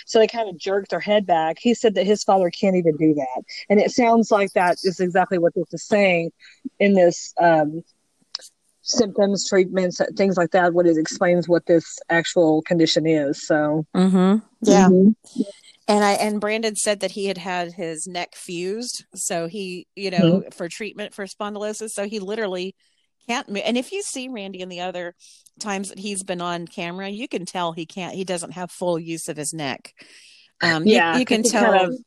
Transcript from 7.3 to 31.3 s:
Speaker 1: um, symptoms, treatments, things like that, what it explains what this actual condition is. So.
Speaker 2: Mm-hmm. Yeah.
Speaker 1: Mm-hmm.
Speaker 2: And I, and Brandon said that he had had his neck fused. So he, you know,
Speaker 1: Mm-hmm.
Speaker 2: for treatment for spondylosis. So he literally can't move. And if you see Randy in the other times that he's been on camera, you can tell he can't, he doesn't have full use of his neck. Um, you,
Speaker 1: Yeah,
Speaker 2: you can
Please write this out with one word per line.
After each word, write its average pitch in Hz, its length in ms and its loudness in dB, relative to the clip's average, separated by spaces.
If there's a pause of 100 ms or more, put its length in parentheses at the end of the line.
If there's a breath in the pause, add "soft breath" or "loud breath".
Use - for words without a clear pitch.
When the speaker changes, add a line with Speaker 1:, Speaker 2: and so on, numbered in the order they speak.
Speaker 1:
um, 160 440 2 (1000)
symptoms, 202 680 0
treatments, 185 520 0 (160)
things 196 200 2
like 175 140 0
that, 180 240 2
what 175 120 4
it 165 100 4
explains 175 520 0
what 170 180 2
this - 340 2 (100)
actual 160 520 2
condition 160 440 2
is. 151 400 0
So. 151 480 0
Speaker 2:
Mm-hmm. 190 440 4 (240)
Yeah. 196 260 6
Speaker 1:
Mm-hmm. 190 220 6 (800 loud breath)
Speaker 2:
And 208 140 2
I, 202 80 2
and 208 260 -2
Brandon 214 380 -4
said 208 240 -2
that 185 120 -4
he 196 160 -6
had 185 100 -6
had 180 340 -6
his 165 340 -10
neck 175 280 -12
fused. 190 800 -10
So 170 320 -6
he, 180 400 -12 (100)
you 196 140 -6
know, 180 300 4
Speaker 1:
Mm-hmm. - 100 -12
Speaker 2:
for 175 180 -10
treatment 208 460 -12
for 202 100 -12
spondylosis. 208 680 -10
So 202 140 -8
he 214 140 -10
literally 190 540 -6 (520)
can't 254 220 -6
move. 196 160 -6
And 233 140 -2
if 254 120 -6
you 392 120 -6
see 262 260 -10
Randy 196 320 -12
in 185 80 -12
the 175 140 -12
other 175 320 -10 (440 soft breath)
times 196 300 -8
that - 100 -18
he's 196 240 -8
been 180 200 -8
on 175 240 -6
camera, 185 420 -10
you 208 180 -12
can 185 200 -6
tell 175 260 -4
he 165 140 -10
can't, 175 280 -12
he 185 100 -8
doesn't 175 280 -8
have 180 180 -10
full 175 280 -4
use 165 300 -10
of 151 100 -8
his 151 160 -8
neck. 143 400 -8 (680 soft breath)
Um, 165 240 2
you, 214 100 6
Speaker 1:
Yeah, 165 220 2
Speaker 2:
you 254 60 2
can 226 180 0